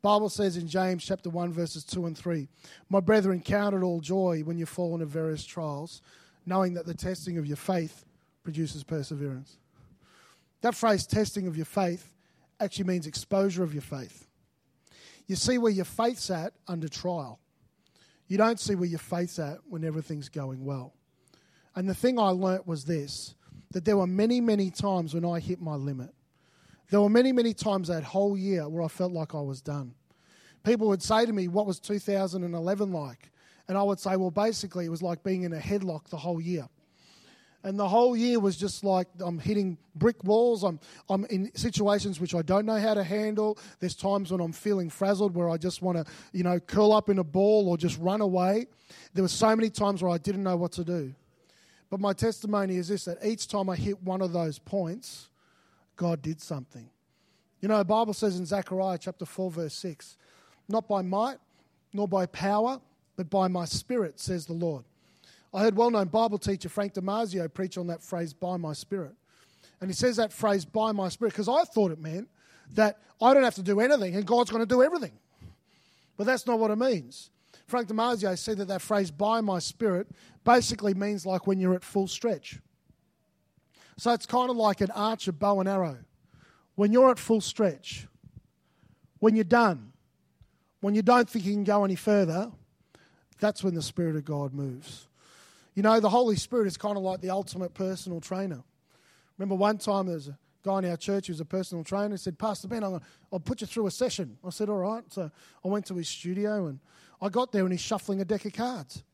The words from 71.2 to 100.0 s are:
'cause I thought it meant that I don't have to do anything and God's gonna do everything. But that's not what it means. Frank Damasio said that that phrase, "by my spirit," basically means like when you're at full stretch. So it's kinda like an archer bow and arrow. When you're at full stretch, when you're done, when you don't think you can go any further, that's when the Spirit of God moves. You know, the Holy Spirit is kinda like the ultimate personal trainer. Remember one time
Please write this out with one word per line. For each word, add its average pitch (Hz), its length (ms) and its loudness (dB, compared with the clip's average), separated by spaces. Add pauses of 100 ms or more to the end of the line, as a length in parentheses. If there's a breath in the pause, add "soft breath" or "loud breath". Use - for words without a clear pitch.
'cause 208 140 -4
I 294 160 4
thought 202 280 2
it 160 80 -10
meant 160 300 -8 (420 soft breath)
that 214 300 2 (200 soft breath)
I 247 120 10
don't 277 100 10
have 233 120 4
to 190 80 -8
do 196 160 2
anything 220 380 4
and 202 100 -2
God's 240 240 4
gonna 226 140 0
do 247 180 6
everything. 285 340 0 (1000 soft breath)
But 202 80 -2
that's 254 200 2
not 233 140 2
what 220 120 4
it 214 40 2
means. 214 540 -2 (380 soft breath)
Frank 240 200 -2
Damasio 214 500 0
said 214 200 -4
that 196 80 -4
that 190 160 -4
phrase, 196 300 0
"by 208 280 0
my 202 200 0
spirit," 196 500 -2 (340 loud breath)
basically 233 500 4
means 196 320 -2
like 190 220 -2
when 190 100 2
you're 185 160 4
at 180 120 -2
full 196 240 -2
stretch. - 500 -6 (1400 soft breath)
So 240 140 2
it's 240 140 2
kinda 254 260 0
like 214 300 2
an 190 100 0
archer 214 400 -2
bow 196 300 2
and 190 80 0
arrow. 170 340 -2 (720 soft breath)
When 208 160 4
you're 254 200 8
at 240 60 2
full 226 220 2
stretch, - 680 -4 (1120 soft breath)
when 220 160 6
you're 214 100 4
done, 175 480 2 (880)
when 202 140 2
you 214 60 4
don't 240 280 6
think 196 160 -4
you 202 80 0
can 208 100 0
go 202 220 4
any 190 100 0
further, 202 560 2 (880 soft breath)
that's 208 240 0
when 190 100 0
the 165 80 -4
Spirit 160 360 -2
of 143 80 -6
God 143 280 -6
moves. 139 540 -10 (680 soft breath)
You 196 80 0
know, 220 160 8
the 214 100 4
Holy 233 260 4
Spirit 226 320 0
is 170 100 -4
kinda 208 220 -4
like 185 220 -4
the 185 80 -6
ultimate 185 440 -4
personal 185 480 -6
trainer. 185 420 -6 (720 soft breath)
Remember 196 180 -2
one 208 220 4
time 196 280 0